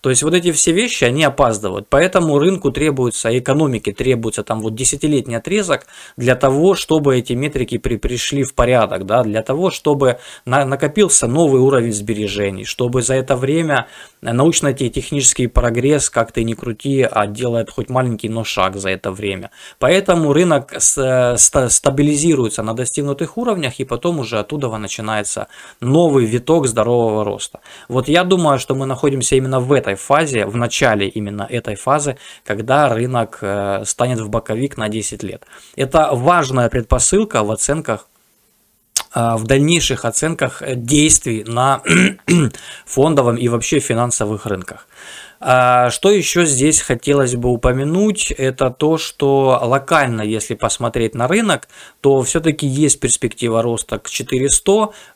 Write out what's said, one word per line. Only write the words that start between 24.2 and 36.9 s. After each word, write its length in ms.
уже 180
оттуда 300
начинается 680
новый 460
виток 420
здорового 560
роста. 340
Вот 200
я 140
думаю, 380
что 160
мы 100
находимся 480
именно 240
в 140
этой 240
фазе, 500
в 100
начале 520
именно 420
этой 240
фазы, 420
когда 440
рынок, 520
э, 460
станет 340
в 80
боковик 480
на 120
десять 340
лет. 220
Это 360
важная 560
предпосылка 760